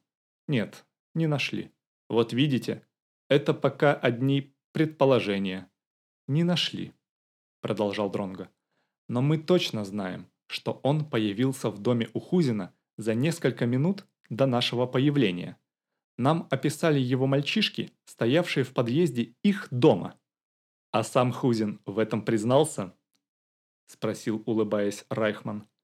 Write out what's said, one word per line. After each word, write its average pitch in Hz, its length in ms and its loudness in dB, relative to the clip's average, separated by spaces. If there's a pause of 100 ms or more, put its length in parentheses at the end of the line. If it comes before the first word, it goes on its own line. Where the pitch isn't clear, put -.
(480)
«Нет, 117 380 -2 (280)
не 165 120 0
нашли. 143 460 -4 (360)
Вот 113 240 0
видите, 127 540 -2 (420)
это 143 240 4
пока 147 400 2
одни 135 640 0 (180)
предположения». 101 1000 0 (580)
«Не 151 160 2
нашли», - 480 -2 (680)
продолжал 101 500 -2
Дронго. 95 380 -8 (600)
«Но 120 140 0
мы 151 160 2
точно 156 460 0
знаем, 95 420 -8 (200)
что - 360 -8
он 151 260 0
появился 117 640 -2
в 101 80 -10
доме 113 360 0
у 113 60 -4
Хузина 127 520 0 (240)
за 110 180 -2
несколько 135 520 0
минут 143 400 0 (220)
до 135 180 2
нашего 120 400 0
появления. 127 720 0 (640)
Нам 151 320 0
описали 147 480 0
его 131 280 0
мальчишки, 143 640 -2 (120)
стоявшие 143 600 0
в - 80 -8
подъезде 127 720 0
их 202 280 0
дома». 123 480 4 (720)
«А 113 100 2
сам 123 300 2
Хузин 110 540 0
в 101 120 -4
этом 110 260 -2
признался?» 117 680 0 (920)
спросил, 107 600 -6
улыбаясь, 107 600 0
Райхман. 107 580 -4 (180)